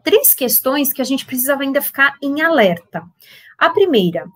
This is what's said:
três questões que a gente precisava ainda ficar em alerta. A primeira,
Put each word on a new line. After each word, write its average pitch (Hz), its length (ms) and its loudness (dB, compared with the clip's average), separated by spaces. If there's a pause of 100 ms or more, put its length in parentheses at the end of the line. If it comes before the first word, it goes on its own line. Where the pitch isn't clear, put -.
três 440 320 2
questões 262 580 -2
que 262 80 -6
a 247 40 -4
gente 262 200 -4
precisava 262 380 -2
ainda 277 180 -2
ficar 277 400 0
em 285 200 -4
alerta. 202 600 0 (580)
A 330 80 4
primeira, 208 560 2 (100)